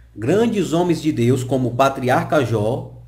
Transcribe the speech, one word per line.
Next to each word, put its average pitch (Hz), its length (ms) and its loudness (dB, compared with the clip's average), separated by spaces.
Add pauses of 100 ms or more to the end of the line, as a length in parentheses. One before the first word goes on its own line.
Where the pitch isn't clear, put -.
(140)
grandes 180 580 0
homens 170 300 0
de 156 80 0
Deus, 120 320 2
como 127 280 -2
o 120 40 -8
patriarca 135 720 0
Jó, 113 640 -4